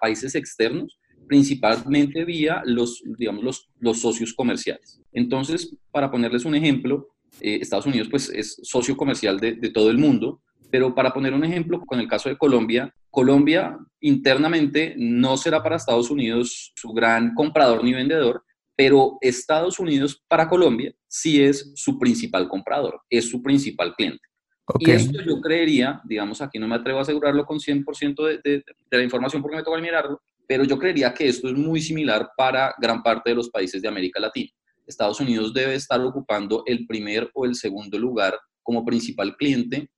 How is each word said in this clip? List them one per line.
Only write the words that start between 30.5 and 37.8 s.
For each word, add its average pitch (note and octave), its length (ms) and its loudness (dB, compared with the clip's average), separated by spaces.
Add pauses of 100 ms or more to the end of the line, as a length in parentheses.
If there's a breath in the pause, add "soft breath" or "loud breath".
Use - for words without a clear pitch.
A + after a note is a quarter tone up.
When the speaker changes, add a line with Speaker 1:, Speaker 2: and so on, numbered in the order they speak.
Speaker 1:
yo C#3 160 2
creería C#3+ 340 2
que D#3 140 -2
esto B2 220 0
es B2+ 60 -4
muy D#3 260 0
similar D#3 560 -2
para C3 440 0
gran A#2 220 0
parte A#2 280 0
de A#2+ 60 2
los A#2 140 -2
países F#2+ 320 -4
de G#2+ 60 -4
América G2 320 -6
Latina. D3 300 -6 (360)
Estados - 320 -2
Unidos A2+ 340 -2
debe C3 220 -2
estar C3 260 -2
ocupando A2+ 640 -2
el A#2+ 200 -2
primer A2 480 -4
o C3+ 100 -4
el B2 120 -2
segundo G2+ 420 -8